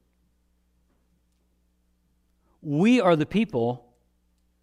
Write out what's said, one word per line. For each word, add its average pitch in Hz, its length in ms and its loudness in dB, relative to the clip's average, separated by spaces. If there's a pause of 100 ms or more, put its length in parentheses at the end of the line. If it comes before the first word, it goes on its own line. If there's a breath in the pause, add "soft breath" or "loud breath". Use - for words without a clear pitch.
(2500)
we 190 400 0
are 175 160 2
the 151 80 -2
people 123 680 -4 (680)